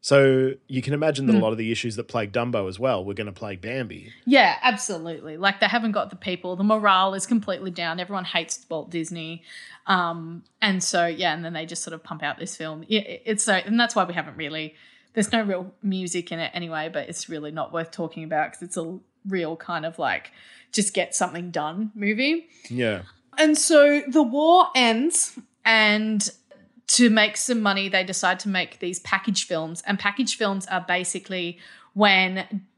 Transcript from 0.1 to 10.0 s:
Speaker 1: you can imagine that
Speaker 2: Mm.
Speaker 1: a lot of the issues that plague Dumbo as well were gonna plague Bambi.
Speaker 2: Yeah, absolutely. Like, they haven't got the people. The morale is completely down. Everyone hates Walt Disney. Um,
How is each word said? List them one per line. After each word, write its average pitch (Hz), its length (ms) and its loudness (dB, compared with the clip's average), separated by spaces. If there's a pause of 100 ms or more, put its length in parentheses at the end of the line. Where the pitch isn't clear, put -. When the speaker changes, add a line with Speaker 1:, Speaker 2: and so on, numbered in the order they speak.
Speaker 1:
you 131 160 -4
can 139 100 -2
imagine 147 320 0
that 117 80 6
Speaker 2:
Mm. 110 60 8
Speaker 1:
a - 20 2
lot 110 100 2
of 113 60 -4
the 113 140 -2
issues 113 240 -4
that 117 120 -8
plague 107 240 -4
Dumbo 117 380 -2
as 92 100 -12
well 117 240 0
were 101 120 -6
gonna 104 160 -8
plague 98 280 -12
Bambi. 113 520 -10 (140)
Speaker 2:
Yeah, 233 360 6
absolutely. 165 760 -4
Like, 196 240 -2
they 214 80 4
haven't 220 260 0
got - 180 -4
the - 40 -18
people. 180 400 -6
The 185 80 -4
morale 196 520 2
is 196 100 -6
completely 196 460 -4
down. 170 280 -6
Everyone 180 260 -6
hates - 440 -4
Walt 160 220 -8
Disney. 165 500 -8 (460)
Um, 170 560 -2 (180)